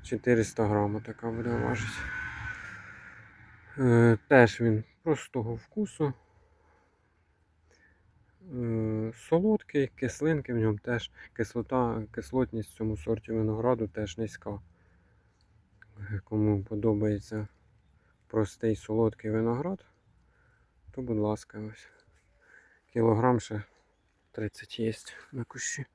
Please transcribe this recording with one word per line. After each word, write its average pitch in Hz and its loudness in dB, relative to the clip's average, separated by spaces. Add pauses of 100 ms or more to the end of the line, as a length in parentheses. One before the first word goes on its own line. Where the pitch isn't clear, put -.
чотириста 113 2
грам 104 2
така 113 -10
буде 120 -4
важити. 117 -2 (1900)
Е, 117 8 (100)
теж 123 8
він 110 2 (180)
простого 123 -2
вкусу. 147 -4 (2500)
Е, 110 -2
солодкий, 170 2
кислинки 139 -2
в - 2
ньому 110 2
теж, 120 -6 (220)
кислота, 117 -2 (100)
кислотність 117 -4
в - -20
цьому 110 -2
сорті 113 -4
винограду 113 0
теж 107 -6
низька. 107 -8 (1600)
Кому 107 0
подобається 107 -2 (760)
простий 110 -2
солодкий 110 -2
виноград, 120 -2 (1040)
то, 135 -10
будь 117 -2
ласка, 107 -2
ось. 107 -14 (1040)
Кілограм 117 4
ще 104 -8 (720)
тридцять - -10
є 110 0 (400)
на 123 -6
кущі. - -8